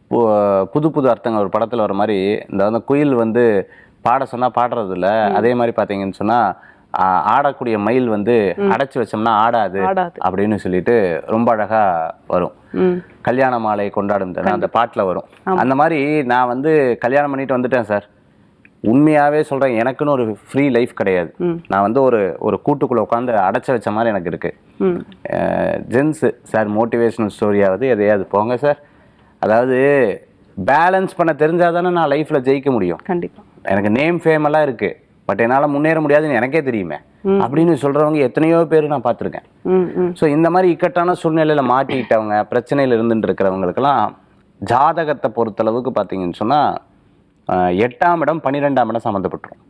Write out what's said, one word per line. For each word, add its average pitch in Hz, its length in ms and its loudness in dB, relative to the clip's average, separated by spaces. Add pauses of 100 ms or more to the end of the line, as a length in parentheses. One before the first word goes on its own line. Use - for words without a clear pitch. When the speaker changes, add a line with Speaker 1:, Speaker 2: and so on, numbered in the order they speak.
Speaker 1:
பு-, 104 540 2
புது 147 280 -2
புது 135 180 0
அர்த்தங்கள் 113 320 0
ஒரு 98 160 -2
படத்துல 110 200 -2
வர 104 160 0
மாதிரி, 104 560 0
இந்த 98 140 -2
வந்து 110 200 -2
குயில் 143 300 0
வந்து 113 560 2 (320)
பாட 127 240 0
சொன்னா 123 240 -2
பாடுறது 117 420 -2
இல்ல, 104 400 0
Speaker 2:
ம். 101 40 0
Speaker 1:
அதே 110 180 2
மாதிரி 117 300 0
பாத்தீங்கன்னு 98 280 -4
சொன்னா, 104 440 0 (440)
ஆ, 92 400 2
ஆடக்கூடிய 135 380 -2
மயில் 120 300 0
வந்து 107 500 0
Speaker 2:
ம். 202 40 -4
Speaker 1:
அடைச்சு 139 320 0
வச்சோம்னா 113 340 -2
ஆடாது 107 580 0
Speaker 2:
ஆடாது. 190 260 -2 (140)
Speaker 1:
அப்படின்னு 98 300 0
சொல்லிட்டு 92 720 0
ரொம்ப 117 260 0
அழகா 101 640 0 (120)
வரும். 90 240 0 (200)
Speaker 2:
ம். 185 220 0 (280)
Speaker 1:
கல்யாண 127 380 0
மாலை 104 300 -2
கொண்டாடும் 101 420 -2
தினம் 90 220 -2
அந்த 90 140 -2
Speaker 2:
கண்டிப்பா. 113 360 -2
Speaker 1:
பாட்டுல - 20 0
வரும். 87 180 -2 (220)
Speaker 2:
ஆமா. 190 100 -2
Speaker 1:
அந்த 131 200 0
மாதிரி 151 480 0
நான் 123 240 0
வந்து 131 520 2
கல்யாணம் 143 300 0
பண்ணிட்டு 135 280 -4
வந்துட்டேன் 123 240 0
சார், 104 280 -4 (760)
உண்மையாவே 147 580 4
சொல்றேன், 135 400 0
எனக்குன்னு 135 280 -2
ஒரு 117 280 -2 (140)
ஃப்ரீ 139 180 0
லைஃப் 117 240 0
கிடையாது. 90 440 0
Speaker 2:
ம். 175 140 -2 (160)
Speaker 1:
நான் 95 140 2
வந்து 110 200 2
ஒரு, 110 380 2
ஒரு 98 260 -2
கூட்டுக்குள்ள 139 300 0
உட்காந்து 113 540 0
அடைச்சு 120 180 -2
வச்ச 117 240 -2
மாதிரி 113 180 0
எனக்கு 90 200 -4
இருக்கு. 82 240 -6 (240)
Speaker 2:
ம். 185 220 0 (300)
Speaker 1:
அஹ், 87 600 -2
ஜென்ஸ் 139 440 0 (100)
சார் 110 280 -2
மோட்டிவேஷனல் 113 580 0 (100)
ஸ்டோரியாவது 101 500 2
எதையாவது 104 360 2
போங்க 110 320 0
சார். 147 240 -2 (580)
அதாவது, 127 880 2 (380)
பேலன்ஸ் 175 520 2
பண்ண 165 200 0
தெரிஞ்சாதானே 170 540 2
நான் 170 180 0
லைஃப்ல 147 300 0
ஜெயிக்க 135 320 0
முடியும். 90 320 0
Speaker 2:
கண்டிப்பா. 175 400 -6 (200)
Speaker 1:
எனக்கு 101 260 0
நேம் 151 280 0
ஃபேம் 156 260 0
எல்லாம் 151 200 2
இருக்கு, 107 380 -4 (260)
but - 100 -2
என்னால 127 300 2
முன்னேற 151 340 0
முடியாதுன்னு 147 340 2
எனக்கே 135 280 0
தெரியுமே 101 320 -4 (260)
Speaker 2:
ம். 196 200 0
Speaker 1:
அப்படின்னு 156 400 2
சொல்றவங்க 147 340 0
எத்தனையோ 156 500 2
பேர் 156 220 2
நான் 143 140 -4
பார்த்திருக்கேன். 110 420 -4 (180)
Speaker 2:
ம், 180 100 -2
ம். 180 420 0
Speaker 1:
So, 170 160 0
இந்த 160 200 2
மாதிரி 180 220 4
இக்கட்டான 175 400 0
சூழ்நிலையில 156 600 2
மாட்டிக்கிட்டவங்க, 117 800 0
பிரச்சனையில 127 440 0
இருந்துட்டு 113 340 0
இருக்கிறவங்களுக்கெல்லாம் 95 880 0 (440)
ஜாதகத்தை 147 760 0
பொறுத்தளவுக்கு 113 600 -2
பாத்தீங்கன்னு 92 380 -4
சொன்னா, 120 480 -2 (720)
அஹ், 92 400 0
எட்டாம் 175 280 0
இடம், 156 240 -2
பன்னிரெண்டாம் 135 520 0
இடம் 117 80 -6
சம்மந்தப்பட்டுரும். 95 560 -6 (100)